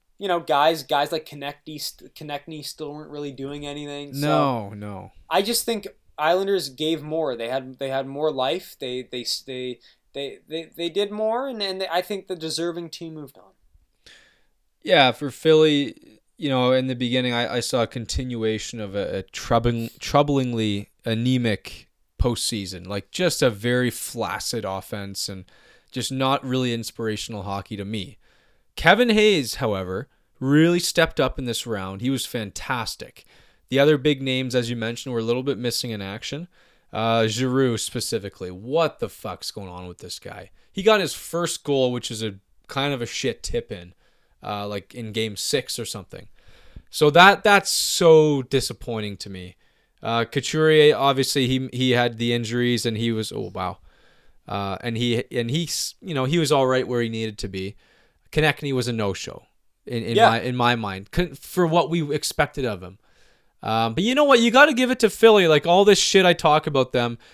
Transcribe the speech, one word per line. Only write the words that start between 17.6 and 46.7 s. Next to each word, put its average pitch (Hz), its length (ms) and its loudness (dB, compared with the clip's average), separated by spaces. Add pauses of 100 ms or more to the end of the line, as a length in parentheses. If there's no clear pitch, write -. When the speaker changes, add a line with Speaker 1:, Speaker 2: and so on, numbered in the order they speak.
Speaker 2:
saw 120 220 0
a 113 40 0
continuation 113 960 -4
of 98 140 -8
a, 98 240 -4
a 95 40 -6
troubling, 117 680 0 (100)
troublingly 123 880 0 (180)
anemic 117 840 -2 (300)
postseason. 98 680 -2
Like, 101 240 -8
just 170 320 -2
a 131 80 6
very 120 400 0
flaccid 104 720 -6
offense 98 640 -8
and 95 160 -12 (460)
just 127 220 -6
not 135 320 0
really 127 280 -2
inspirational 110 720 -6
hockey 98 340 -8
to 101 80 -6
me. 101 340 -8 (580)
Kevin 208 340 4
Hayes, 208 460 4
however, 98 520 -4 (300)
really 156 400 4
stepped - 400 0
up 143 200 0
in 131 80 -6
this 117 200 -6
round. 98 360 -6
He 127 80 0
was 131 160 -2
fantastic. - 1000 -8 (460)
The 127 100 2
other 151 180 6
big 135 240 0
names, 131 320 -2
as 120 160 0
you 120 60 -4
mentioned, 117 380 -6
were 117 60 -2
a 113 40 -2
little 120 180 0
bit 131 160 -2
missing 120 320 -4
in 104 120 -8
action. 113 440 -10 (460)
Uh, 113 340 2
Giroux 127 520 0
specifically. 101 720 -6
What 139 500 -2
the 113 80 -4
fuck's - 420 -12
going 98 200 -12
on 90 180 -14
with 90 100 -16
this - 200 -14
guy? 95 320 -16 (200)
He 196 140 -8
got 214 160 6
his 170 140 -4
first - 500 -6
goal, 135 260 2
which 123 200 -6
is 110 120 -8
a 104 140 -6 (320)
kind 139 240 -4
of 127 100 -4
a 117 40 -6
shit - 360 -4
tip - 300 -6
in, 87 220 -14 (480)
uh, 104 260 -8
like, 101 260 -10
in 113 180 -10
game 107 240 -4
six - 420 -4
or 117 80 -6
something. 95 420 -14 (640)